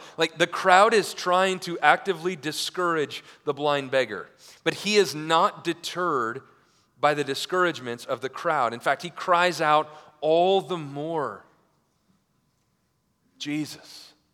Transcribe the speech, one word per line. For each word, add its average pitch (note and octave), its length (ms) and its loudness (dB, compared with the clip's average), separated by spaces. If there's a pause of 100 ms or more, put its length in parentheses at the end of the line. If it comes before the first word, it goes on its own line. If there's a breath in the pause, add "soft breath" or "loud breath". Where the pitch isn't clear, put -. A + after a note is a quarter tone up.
(160 loud breath)
Like, D#3+ 220 -2
the E3 100 2
crowd G3 460 6
is F#3+ 200 2
trying F#3 480 0
to E3+ 180 -8
actively F3 560 2
discourage D3+ 880 -4 (220 loud breath)
the D3 80 -2
blind C#3+ 360 -2
beggar, A#2 400 -2 (340 loud breath)
but D#3+ 120 -2
he G#3 220 -2
is D3+ 180 4
not E3 480 0
deterred C#3+ 800 -4 (540 soft breath)
by D3 180 2
the D3 80 -2
discouragements C3 840 -4
of B2 160 -6
the C3 80 -6
crowd. C#3 440 -2
In A#2 60 -8
fact, C#3 220 0
he F3 80 -10
cries F3 500 0
out D3+ 300 2 (320 loud breath)
all F3 400 2
the E3+ 160 -8
more, C#3+ 680 -8 (2000)
"Jesus, - 760 -10 (200)